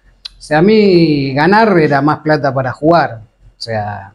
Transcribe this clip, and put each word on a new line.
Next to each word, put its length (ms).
sea, 160
a 20
mí 720
ganar 460
era 220
más 180
plata 340
para 200
jugar. 480
O 40
sea, 540